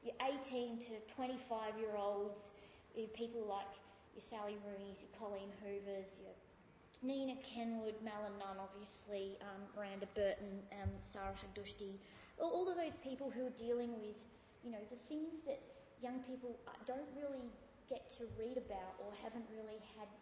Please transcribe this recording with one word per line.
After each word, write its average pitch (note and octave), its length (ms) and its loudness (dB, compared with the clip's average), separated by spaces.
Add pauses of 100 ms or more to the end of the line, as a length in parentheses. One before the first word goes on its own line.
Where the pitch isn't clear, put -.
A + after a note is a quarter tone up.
your A3+ 120 -2 (120)
eighteen B3 520 4
to - 140 -4 (200)
twenty-five-year-olds, G#3+ 1400 4 (440)
your A3 140 2
people A#3 380 0
like G3 200 2 (480)
your G#3 60 -8
Sally G#3 440 0
Rooneys, G3 380 -4
your - 160 -12
Colleen G3+ 300 -2 (140)
Hoovers, G3 600 -2
your F#3+ 100 -10 (680)
Nina C4 420 4
Kenwood, A3+ 600 2
Malin G#3 360 0
Nunn, G3 200 0
obviously, G3 840 -2
um, G3 200 -4 (140)
Miranda G3 400 0
Burton, G3 440 6 (240)
um, G3 60 4 (120)
Sarah G3 380 -2
Hadushti, G3 560 -4 (440)
all, E4 120 6
all F4+ 180 6
of F4 60 4
those E4 240 4
people C4 320 0
who B3+ 160 2
are B3 80 0
dealing A#3+ 480 4
with, G#3 160 -4 (460)
you A#3+ 60 -2
know, G#3+ 200 -4
the A#3+ 80 -6
things D#4 480 0
that - 120 4 (440)
young B3+ 240 2
people, B3 400 -2
uh, - 80 -8 (100)
don't C#4 300 2
really C#4 320 0 (400)
get - 220 0 (100)
to A#3 160 -2
read A#3+ 240 2
about F#3+ 400 -2
or G3+ 120 -4 (120)
haven't A3+ 320 -2
really G#3+ 240 -4 (160)
had G#3+ 120 -6 (140)